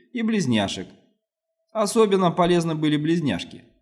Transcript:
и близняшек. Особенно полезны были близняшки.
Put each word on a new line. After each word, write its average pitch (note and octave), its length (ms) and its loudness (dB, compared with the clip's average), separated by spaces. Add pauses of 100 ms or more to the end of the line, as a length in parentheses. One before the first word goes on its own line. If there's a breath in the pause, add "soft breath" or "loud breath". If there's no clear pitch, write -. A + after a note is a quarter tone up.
(120)
и A#3 100 -6
близняшек. B2 680 -2 (840)
Особенно G3 600 2
полезны E3+ 440 2
были D3+ 220 0
близняшки. D3+ 680 -4 (180)